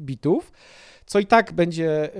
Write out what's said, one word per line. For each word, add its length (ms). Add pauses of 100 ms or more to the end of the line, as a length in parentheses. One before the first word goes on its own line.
bitów, 520 (540)
co 120
i 80
tak 260
będzie, 680